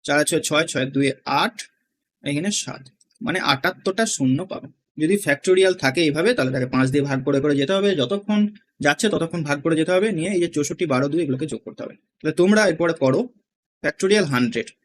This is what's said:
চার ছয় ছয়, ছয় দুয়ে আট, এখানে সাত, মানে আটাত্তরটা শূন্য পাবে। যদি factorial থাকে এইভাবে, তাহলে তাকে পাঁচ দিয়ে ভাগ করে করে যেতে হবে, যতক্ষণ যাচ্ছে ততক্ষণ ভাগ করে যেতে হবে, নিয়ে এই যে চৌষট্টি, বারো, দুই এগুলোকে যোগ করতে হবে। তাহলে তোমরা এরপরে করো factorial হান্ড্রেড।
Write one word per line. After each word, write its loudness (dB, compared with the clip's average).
চার 0
ছয় 0
ছয়, 2
ছয় -2
দুয়ে 2
আট, -2
এখানে -2
সাত, -12
মানে -4
আটাত্তরটা -2
শূন্য 0
পাবে। -12
যদি 2
factorial 2
থাকে 0
এইভাবে, 2
তাহলে 0
তাকে -2
পাঁচ 4
দিয়ে 2
ভাগ -2
করে 2
করে 2
যেতে 0
হবে, 2
যতক্ষণ 0
যাচ্ছে 2
ততক্ষণ -4
ভাগ 0
করে 2
যেতে 0
হবে, 2
নিয়ে -4
এই 0
যে -4
চৌষট্টি, -2
বারো, 0
দুই 0
এগুলোকে -4
যোগ -8
করতে -16
হবে। -14
তাহলে -4
তোমরা 6
এরপরে 0
করো 4
factorial 2
হান্ড্রেড। 0